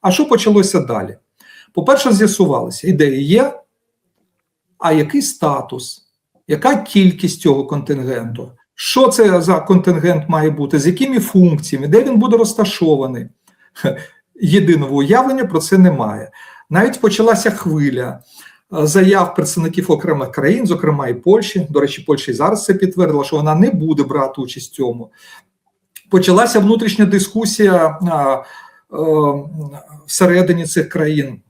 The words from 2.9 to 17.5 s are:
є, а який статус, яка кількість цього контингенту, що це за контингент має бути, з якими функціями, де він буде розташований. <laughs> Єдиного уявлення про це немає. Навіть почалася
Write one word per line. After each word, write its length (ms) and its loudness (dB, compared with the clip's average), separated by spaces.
є, 360 0
а 140 -2
який 300 0
статус, 800 -6
яка 280 0
кількість 680 0
цього 240 2
контингенту, 840 -6
що 320 2
це 340 4
за 180 2
контингент 680 2
має 200 0
бути, 300 -2
з 80 0
якими 320 0
функціями, 680 0
де 160 6
він 160 0
буде 180 2
розташований. 920 0
<laughs> 140 -4
Єдиного 540 2
уявлення 500 2
про 140 -4
це 180 0
немає. 540 2
Навіть 320 0
почалася 500 2